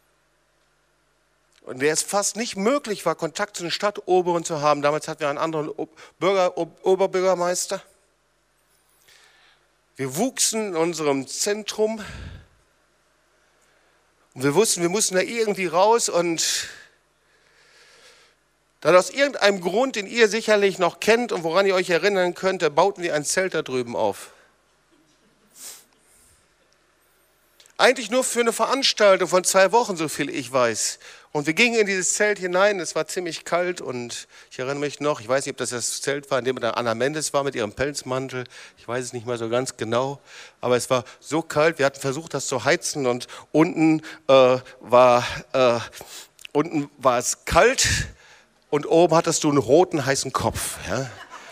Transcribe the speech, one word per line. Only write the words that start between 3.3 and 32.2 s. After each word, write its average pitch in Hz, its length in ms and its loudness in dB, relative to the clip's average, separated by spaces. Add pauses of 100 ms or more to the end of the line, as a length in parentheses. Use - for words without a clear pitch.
zu 180 40 -10
den 165 80 -6
Stadtoberen 180 760 0
zu 156 160 -4
haben. 147 180 2
Damals 147 260 0
hatten 156 140 -8
wir 151 80 -2
einen 143 80 -4
anderen 156 320 -4
Ob-, - 300 -12 (200)
Bürger-, 180 380 2
Ob-, 170 300 -8
Oberbürgermeister. 185 960 0 (2250)
Wir 131 200 -6
wuchsen 220 520 -2
in 175 80 -6
unserem 151 520 0
Zentrum 214 760 -4 (2250)
und 120 100 -12
wir 143 120 2
wussten, 196 260 2
wir 170 80 0
mussten 196 260 -2
da 185 60 2
irgendwie 202 460 -2
raus 202 420 2
und - 640 -2 (2250)
dann 170 120 6
aus 180 120 4
irgendeinem 202 540 0
Grund, 220 340 -2
den 196 100 -4
ihr 220 220 4
sicherlich 208 500 0
noch 170 220 0
kennt 226 320 2
und 180 100 -4
woran 170 220 2
ihr 196 100 2
euch 185 140 0
erinnern 180 460 2
könnt, 190 260 -2
da 165 80 2
bauten 175 340 0
wir 165 120 -2
ein 151 100 -2
Zelt 185 300 -2
da 156 80 -2
drüben 123 340 -4
auf. 101 360 -4 (3500)
Eigentlich 233 320 2
nur 254 140 2
für - 160 -2
eine 233 120 2
Veranstaltung 208 720 2
von 180 160 2
zwei 190 300 4
Wochen, 208 240 2
so 160 140 -2
viel 143 180 -4
ich 127 240 -8
weiß. 120 460 0 (340)
Und 147 140 -4
wir 160 80 0
gingen 233 260 2
in 202 60 2
dieses 190 260 -2
Zelt 208 260 0